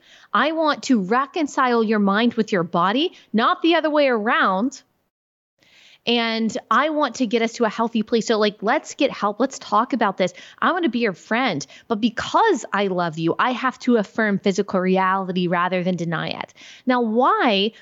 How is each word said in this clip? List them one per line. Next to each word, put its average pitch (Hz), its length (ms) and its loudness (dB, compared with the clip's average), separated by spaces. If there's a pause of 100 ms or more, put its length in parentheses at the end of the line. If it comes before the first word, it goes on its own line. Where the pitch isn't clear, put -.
(320)
I 262 200 2
want 311 320 -2
to 240 180 2
reconcile 254 840 0
your 220 140 0
mind 208 380 2
with 214 160 -2
your 180 120 2
body, 196 500 0 (200)
not 262 300 0
the 339 120 4
other 311 140 0
way 294 180 2
around." 233 760 0 (1200)
And 226 480 -2 (160)
I 262 180 2
want 294 260 -2
to 262 120 -2
get 226 160 0
us 226 100 -2
to 240 120 -2
a 208 40 2
healthy 226 320 -2
place. 214 240 -2
So, 220 140 2
like, 214 240 0
let's 262 320 -2
get 285 160 0
help. 202 280 -4
Let's 262 200 -2
talk 214 340 0
about 220 240 0
this. 180 160 0 (260)
I 262 120 2
want 349 140 -2
to 285 40 2
be 233 80 -2
your 226 160 0
friend. 220 500 -2 (240)
But 214 140 -4
because 320 720 0
I 202 140 0
love 175 320 -2
you, 165 180 0
I 240 140 0
have 247 280 -4
to 240 180 2
affirm 208 420 -2
physical 196 400 -2
reality 185 680 0
rather 180 360 0
than 185 140 0
deny 165 320 -4
it. - 260 -10 (320)
Now, 247 140 2
why, 233 800 2